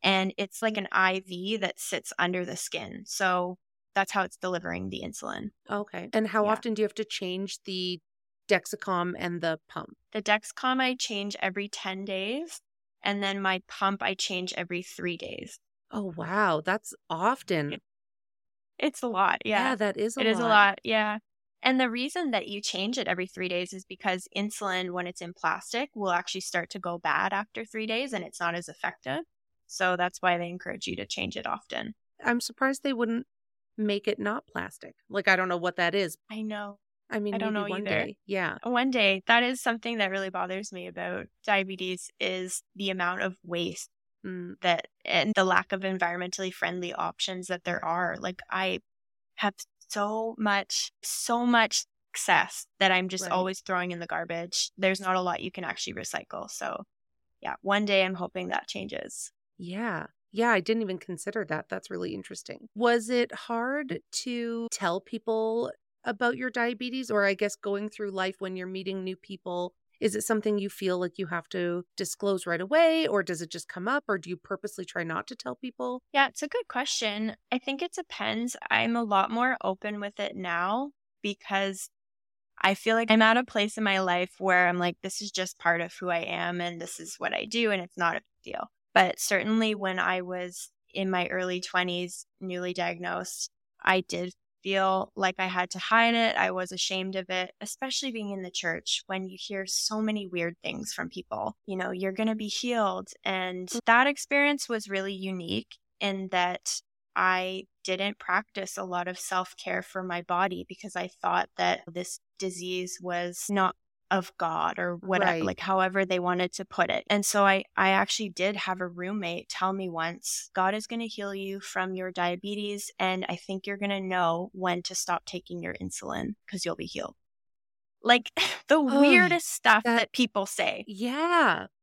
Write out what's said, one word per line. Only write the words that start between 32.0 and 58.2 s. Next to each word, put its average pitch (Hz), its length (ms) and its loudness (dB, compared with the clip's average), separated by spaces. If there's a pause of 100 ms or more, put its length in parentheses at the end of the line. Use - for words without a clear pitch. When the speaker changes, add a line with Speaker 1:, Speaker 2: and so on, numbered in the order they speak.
Speaker 2:
I'm 240 180 2
surprised 269 420 -2
they 277 100 0
wouldn't 233 340 0 (500)
make 208 320 0
it 202 100 0
not 208 280 -4
plastic. - 500 -10 (120)
Like, 196 200 0
I 190 80 8
don't 185 120 2
know 175 80 2
what 175 200 -2
that 175 180 2
is. 190 220 2 (140)
Speaker 1:
I 220 120 -8
know. 208 360 -8 (300)
Speaker 2:
I - 120 -4
mean, 208 140 -2
Speaker 1:
I 196 40 0
don't 220 160 0
Speaker 2:
maybe - 0 -
Speaker 1:
know 202 120 0
Speaker 2:
one 202 200 -4
Speaker 1:
either. - 0 -
Speaker 2:
day. 208 300 0 (100)
Yeah. 190 360 -2
Speaker 1:
One 247 280 2
day. 196 360 4
That 233 160 6
is 247 180 0
something 233 380 -2
that 196 120 2
really 190 200 -2
bothers 185 420 -4
me 180 140 -10
about 180 400 -6 (180)
diabetes 190 640 0 (100)
is 185 420 -2 (140)
the 196 140 -2
amount 185 320 0
of 190 200 -4
waste 170 480 -4 (340)
Speaker 2:
Mm. 180 380 -8
Speaker 1:
that, 170 260 2 (160)
and - 320 2
the 190 80 6
lack 185 280 4
of 190 100 -2
environmentally 180 720 -2
friendly 175 400 -4
options 180 540 -4
that 175 160 -6
there 175 200 -2
are. 175 340 0
Like, - 320 -6
I 190 300 -2 (560)
have 202 180 0 (360)
so 220 480 -2
much, 202 540 0 (100)
so - 440 0
much 233 400 6 (280)
excess - 520 2 (140)
that 190 120 6
I'm 185 160 4
just 190 180 -4
Speaker 2:
Right. 175 40 -2
Speaker 1:
always 185 300 2
throwing 180 320 -2
in 170 80 -6
the 165 60 -8
garbage. 170 720 -4
There's 190 220 2
not 185 160 2
a 185 60 2
lot 180 200 0
you 185 100 -6
can 190 120 -10
actually - 300 -4
recycle. - 560 -6
So, - 340 -6 (560)
yeah, - 220 -6
one 202 240 2
day 196 180 4
I'm 190 120 -2
hoping 180 320 -6